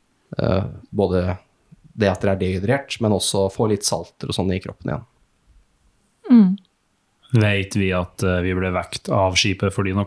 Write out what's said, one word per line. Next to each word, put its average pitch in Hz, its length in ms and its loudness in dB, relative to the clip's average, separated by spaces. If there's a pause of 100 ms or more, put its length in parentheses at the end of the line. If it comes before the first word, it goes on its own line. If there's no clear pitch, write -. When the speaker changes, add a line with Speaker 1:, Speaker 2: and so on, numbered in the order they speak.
(380)
Speaker 1:
eh, 95 260 0 (260)
både 90 460 0 (640)
det 104 100 2
at 90 140 0
dere 101 100 2
er 95 80 -2
dehydrert, 98 600 -2
men 107 120 2
også 95 400 0
få 113 160 -2
litt 104 160 -2
salter - 440 -6
og - 80 -8
sånn 92 180 -2
i 92 60 -4
kroppen - 320 -10
igjen. 120 120 -8 (1300)
Speaker 2:
Mm. 196 260 8 (760)
Speaker 3:
Vet 104 440 2
vi 95 160 2
at, 90 300 -4
eh, 90 180 2
vi 92 140 0
ble 92 180 0
vekt - 400 -6
av 95 240 2
skipet 98 380 0
fordi 98 180 -2
noe 98 140 -2